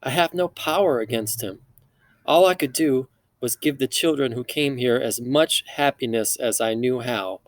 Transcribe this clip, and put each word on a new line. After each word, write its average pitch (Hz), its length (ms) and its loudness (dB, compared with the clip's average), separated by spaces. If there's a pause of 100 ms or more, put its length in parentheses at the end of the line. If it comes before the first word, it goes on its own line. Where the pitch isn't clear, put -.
I 131 80 -6
have 165 240 0
no 175 140 0
power 160 520 0
against 110 420 -4
him. 95 180 -10 (640)
All 170 220 6
I 180 80 4
could 147 180 -4
do 131 360 2 (320)
was 123 160 -4
give 143 220 -2
the 131 80 -2
children 139 460 0
who 123 120 -6
came 143 320 -2
here 123 200 2
as 113 240 -2
much 139 460 2
happiness 117 720 0
as 113 240 -2
I 113 140 0
knew 123 260 0
how. 101 480 -4